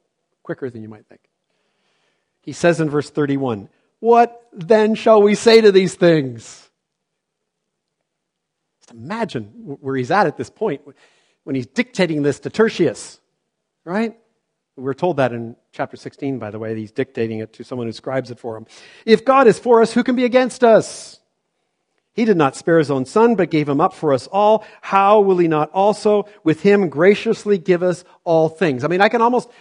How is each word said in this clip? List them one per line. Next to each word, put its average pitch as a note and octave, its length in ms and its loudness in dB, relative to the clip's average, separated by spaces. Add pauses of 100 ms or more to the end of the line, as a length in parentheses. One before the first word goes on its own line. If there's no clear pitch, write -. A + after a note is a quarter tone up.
(440)
quicker D3 260 -10
than A#2+ 120 -16
you G#2+ 80 -18
might A2 180 -20
think. - 140 -20 (1200)
He D3 120 -14
says E3+ 260 0
in D#3 100 -2
verse C#3+ 200 -4
thirty-one, C3+ 580 -4 (320)
"What A#3 540 2
then G#3+ 420 0
shall A3 260 4
we G3+ 140 4
say A3+ 240 4
to G#3+ 140 6
these F#3+ 200 2
things?" C#3 760 -2 (2000)
Just - 120 -20
imagine B2 680 -10
w-, E3+ 220 -16
where C3+ 140 -6
he's B2+ 140 -4
at F#3+ 160 2
at D3 120 -4
this B2 120 -10
point F3 320 -6 (640)
when C#3 120 -8
he's B2 120 -6
dictating E3+ 560 -4
this C#3+ 160 -2
to C#3+ 100 -10
Tertius, - 720 -2 (640)
right? G#3+ 340 -6 (580)
We're C3+ 180 -8
told E3+ 240 -4
that B2+ 160 0
in A#2 220 -10 (160)
chapter C3+ 260 -10
sixteen, C3+ 420 -8
by A2 100 -10
the G#2 80 -12
way, A2 180 -8
he's A2 160 -12
dictating A2+ 480 -6
it A2 140 -12
to - 100 -18
someone B2 240 -10
who A2+ 60 -8
scribes C3 380 -8
it A#2 80 -18
for A2 180 -12
him. A2 80 -20 (400)
"If A3 180 2
God C4+ 220 4
is G3+ 140 4
for A#3 240 4
us, A3 100 -2
who A#3+ 100 0
can B3+ 120 -2
be B3 100 0
against B3 380 0
us? - 540 2 (960)
He A3+ 120 -2
did G#3 120 2
not C#3 200 2
spare E3 220 2
his C#3+ 120 0
own C3 140 -2
son, A3+ 300 2
but F#3 140 -2
gave D3+ 200 -2
him C#3+ 100 0
up F#3 140 0
for D3+ 200 -2
us B2+ 140 -4
all. G#3 380 0 (160)
How G3 400 2
will F#3+ 160 2
he F3 100 2
not D3+ 240 -2
also G3+ 560 0 (160)
with D#3 180 -2
him G3+ 280 2
graciously G3+ 680 0
give F3 240 0
us F3+ 220 -2 (220)
all D#3+ 240 2
things?" C#3 340 -2
I D3 40 0
mean, F3 120 0
I G3+ 80 4
can A3+ 140 0
almost, A#3+ 280 0 (120)